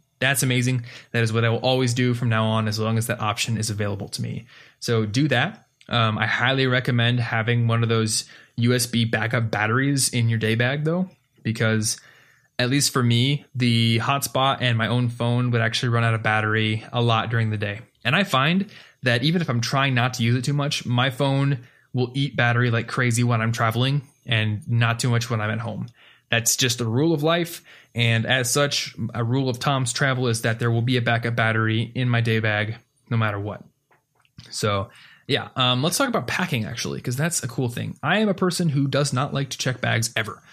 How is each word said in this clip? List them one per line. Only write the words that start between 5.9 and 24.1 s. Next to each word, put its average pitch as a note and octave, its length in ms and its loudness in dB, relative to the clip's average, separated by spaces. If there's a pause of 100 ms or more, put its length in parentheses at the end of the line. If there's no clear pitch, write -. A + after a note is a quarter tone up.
I G#2 80 0
highly C3 420 2
recommend B2 540 2
having A#2 460 0
one A2+ 160 2
of A#2 40 0
those A2 380 0 (320)
U A#2+ 160 4
S A#2+ 140 0
B A#2 180 2
backup A2+ 460 0
batteries C3 580 0
in A#2 180 2
your A2+ 120 2
day A2 160 0
bag, C3 280 0
though, F3 260 0 (340)
because A2 580 0 (580)
at B2 100 0
least C#3 220 0
for C3 120 2
me, A#2+ 500 2
the A#2 460 2
hotspot C3 640 0
and A#2+ 160 2
my A2 100 2
own A#2+ 220 0
phone A#2+ 420 0
would A#2 100 2
actually A2+ 280 -2
run A#2 140 2
out A2+ 120 2
of A2 80 -4
battery G#2+ 680 0
a A#2+ 100 -2
lot A2 280 2
during A2+ 220 0
the G#2+ 60 -2
day. G#2 240 -6 (220)
And B2+ 120 0
I G3 80 2
find E3+ 460 0 (340)
that A#2+ 200 2
even E3 180 2
if D3+ 80 -4
I'm A#2+ 120 0
trying C3+ 320 0
not A#2+ 220 0
to A#2 80 -2
use A#2 120 4
it B2+ 80 0
too C#3+ 100 -2
much, C#3+ 320 -2
my B2 260 2
phone C#3 480 0 (340)
will B2 220 -2
eat C#3 200 -2
battery A#2+ 360 2
like A2+ 160 0
crazy B2 360 2
when A#2+ 180 2
I'm A2+ 100 0
traveling A#2+ 500 0 (240)